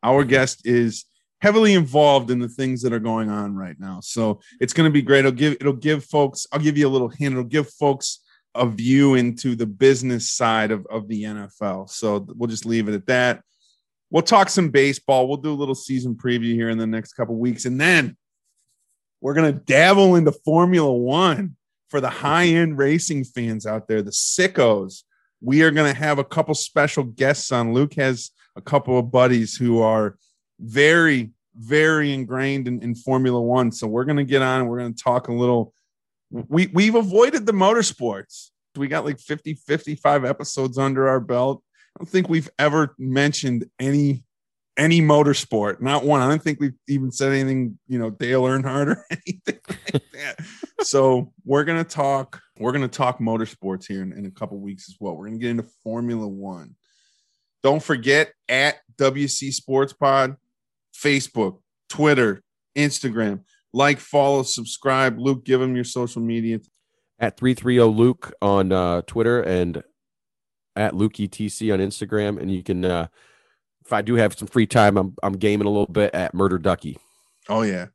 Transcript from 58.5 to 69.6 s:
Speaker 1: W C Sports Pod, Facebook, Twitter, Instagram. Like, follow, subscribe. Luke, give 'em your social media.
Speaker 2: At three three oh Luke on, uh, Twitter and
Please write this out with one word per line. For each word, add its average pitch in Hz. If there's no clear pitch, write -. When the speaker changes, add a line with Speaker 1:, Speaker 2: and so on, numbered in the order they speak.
Speaker 1:
W 139
C 135
Sports 135
Pod, 135
Facebook, 131
Twitter, 127
Instagram. 117
Like, 139
follow, 139
subscribe. 127
Luke, 131
give 131
'em 131
your 123
social 120
media. 113
Speaker 2:
At 113
three 127
three 123
oh 117
Luke 117
on, 98
uh, 87
Twitter 117
and 90